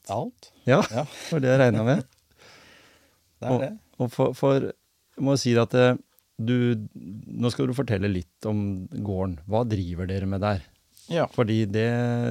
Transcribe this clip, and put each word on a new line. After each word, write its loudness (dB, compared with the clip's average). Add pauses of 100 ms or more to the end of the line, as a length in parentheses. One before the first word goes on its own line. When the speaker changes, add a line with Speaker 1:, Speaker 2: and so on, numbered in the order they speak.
Speaker 1:
Alt. -8 (140)
Speaker 2:
Ja, 6 (100)
Speaker 1:
Ja. -4 (120)
Speaker 2:
<laughs> -14
for -2
det 0
jeg 6
regnet 4
med. 2 (1400)
Speaker 1:
Det -6
er 2
Speaker 2:
Og, 0
Speaker 1:
det. -4 (340)
Speaker 2:
og -2
for, 0
for, 2
jeg -14
må 2
si 0
at, 2
eh, 6 (440)
du, 0 (360)
nå -6
skal -2
du -2
fortelle -2
litt -6
om -4
gården. -4
Hva 0
driver -4
dere -2
med -2
der? 0 (420)
Speaker 1:
Ja. 0
Speaker 2:
Fordi 0
det 0 (420)